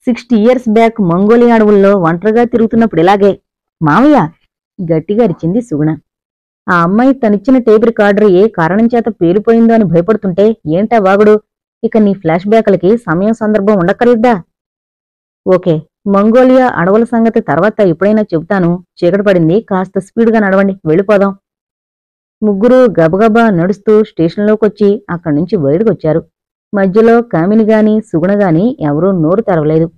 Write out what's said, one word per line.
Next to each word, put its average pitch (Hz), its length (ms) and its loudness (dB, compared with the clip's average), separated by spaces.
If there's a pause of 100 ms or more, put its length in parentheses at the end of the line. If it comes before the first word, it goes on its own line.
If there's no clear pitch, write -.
Sixty 240 340 -4
years 226 360 0
back 226 300 0
మంగోలియా 214 540 2
అడవుల్లో 208 420 2
ఒంటరిగా 185 460 -2
తిరుగుతున్నప్పుడు 226 580 0
ఇలాగే. 196 400 0 (420)
మామయ్య! 196 460 2 (640)
గట్టిగా 202 300 -2
అరిచింది 180 380 -2
సుగుణ. 156 360 -4 (720)
ఆ 175 140 0
అమ్మాయి 226 300 0
తనిచ్చిన 233 440 0
టేప్ 226 280 2
రికార్డర్ 208 400 0
ఏ 196 220 4
కారణం 202 480 -2
చేత 233 120 0
పేలిపోయిందో 226 680 0
అని 226 100 2
భయపడుతుంటే 196 760 0 (100)
ఏంటా 208 320 -2
వాగుడు? 208 420 2 (420)
ఇక 226 140 -4
నీ 202 160 2
ఫ్లాష్ 175 340 -4
బ్యాక్లకి 208 500 0
సమయం 196 360 -4
సందర్భం 214 460 -2
ఉండక్కర్లేదా? 220 640 0 (1040)
ఓకే, 180 340 -2 (260)
మంగోలియా 247 600 2
అడవుల 196 360 0
సంగతి 226 360 -2
తర్వాత 185 400 -2
ఎప్పుడైనా 202 420 0
చెబుతాను. 175 600 -4 (200)
చీకటి 185 200 0
పడింది, 180 380 2
కాస్త 190 380 -6
స్పీడ్గా 226 400 -2
నడవండి, 196 460 -2
వెళ్ళిపోదాం. 196 500 0 (1080)
ముగ్గురు 214 580 2
గబగబా 214 480 0
నడుస్తూ 202 540 0
స్టేషన్లోకొచ్చి 208 1040 -2
అక్కడి 170 260 -6
నుంచి 180 220 -2
బయటకొచ్చారు. 156 680 -2 (520)
మధ్యలో 226 460 2
కామిని 214 420 -2
గాని, 214 380 0
సుగుణ 196 420 -2
గాని 190 360 0
ఎవరూ 156 320 -2
నోరు 175 300 0
తెరవలేదు. 160 560 -2